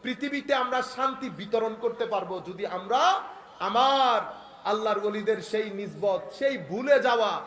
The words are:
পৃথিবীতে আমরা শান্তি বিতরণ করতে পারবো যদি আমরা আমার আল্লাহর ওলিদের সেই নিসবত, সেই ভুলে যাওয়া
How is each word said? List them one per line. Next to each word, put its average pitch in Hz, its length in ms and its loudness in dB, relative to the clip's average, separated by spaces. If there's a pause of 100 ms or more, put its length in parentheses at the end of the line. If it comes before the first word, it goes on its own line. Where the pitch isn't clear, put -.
পৃথিবীতে 277 500 -4 (100)
আমরা 254 160 0 (160)
শান্তি 262 320 -2 (120)
বিতরণ 220 340 0 (100)
করতে 233 300 0
পারবো 185 220 -4 (120)
যদি 185 160 -8 (140)
আমরা 202 240 0 (680)
আমার 254 500 4 (520)
আল্লাহর 214 360 0
ওলিদের 208 320 0 (120)
সেই 214 160 0 (120)
নিসবত, 185 420 -2 (180)
সেই 269 160 2 (140)
ভুলে 254 280 6 (100)
যাওয়া 226 240 4 (160)